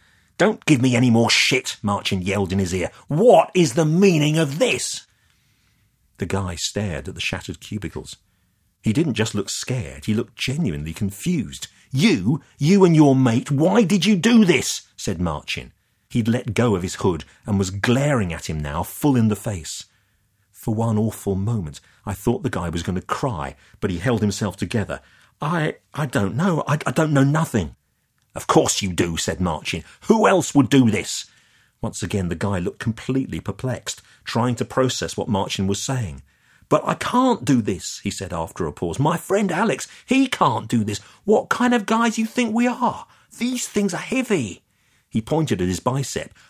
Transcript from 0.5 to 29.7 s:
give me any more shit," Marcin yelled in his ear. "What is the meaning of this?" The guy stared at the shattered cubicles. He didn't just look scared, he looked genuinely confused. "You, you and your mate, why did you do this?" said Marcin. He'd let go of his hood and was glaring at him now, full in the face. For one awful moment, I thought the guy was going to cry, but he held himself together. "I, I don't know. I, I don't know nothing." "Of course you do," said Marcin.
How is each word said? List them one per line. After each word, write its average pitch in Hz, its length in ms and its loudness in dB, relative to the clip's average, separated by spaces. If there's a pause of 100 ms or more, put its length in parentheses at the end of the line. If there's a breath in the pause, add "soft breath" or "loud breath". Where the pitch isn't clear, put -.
give 139 160 4
me 127 140 4
any 123 140 4
more 117 200 4
shit," - 520 0
Marcin 101 400 -2
yelled 95 320 -2
in 98 60 2
his 90 140 -2
ear. 87 180 -4 (180 loud breath)
"What 175 440 6
is 165 200 4
the 160 100 2
meaning 156 540 4
of 151 200 0
this?" 185 480 -2 (1120)
The 95 80 -6
guy 90 300 -4
stared 92 540 -6
at 90 60 -12
the - 40 -14
shattered 92 400 -8
cubicles. 87 560 -10 (680)
He 110 120 0
didn't 143 220 0
just 110 200 -2
look 101 140 -4
scared, 82 560 -8
he 107 80 0
looked - 240 -4
genuinely 85 560 -4
confused. 98 760 -4 (240 soft breath)
"You, 139 500 2 (160 loud breath)
you 190 280 6
and 170 100 6
your 143 200 8
mate, 127 360 2
why 185 320 4
did 175 220 2
you 214 100 4
do 220 300 6
this?" 151 380 0 (120)
said 90 240 -6
Marcin. 73 540 -6 (360)
He'd 117 200 0
let 117 240 -2
go 117 200 4
of 90 100 0
his 92 120 -6
hood 85 300 -2 (200 soft breath)
and 98 140 0
was 92 100 0
glaring 117 640 0
at 80 180 -8
him 78 120 -4
now, 76 220 -4
full 139 340 0
in 110 100 4
the 104 80 2
face. - 500 -10 (680)
For - 200 -6
one 113 240 0
awful 104 380 -2
moment, 98 460 -4 (240 soft breath)
I 101 80 -6
thought 120 300 -2
the 123 60 -2
guy 87 200 -4
was 85 140 -4
going 92 120 -4
to 90 60 -4
cry, 80 560 -6 (240 soft breath)
but 101 100 -2
he 87 60 -4
held 107 240 0
himself 104 340 -2
together. 92 460 -4 (400 soft breath)
"I, 156 360 -4 (160)
I 147 120 -4
don't 107 300 -2
know. 165 300 0
I, 147 200 0
I - 60 0
don't 156 220 2
know 139 120 6
nothing." 139 500 0 (600)
"Of - 120 -12
course 139 340 4
you 92 120 -2
do," 85 240 0
said 85 240 -4
Marcin. - 420 -4 (240 loud breath)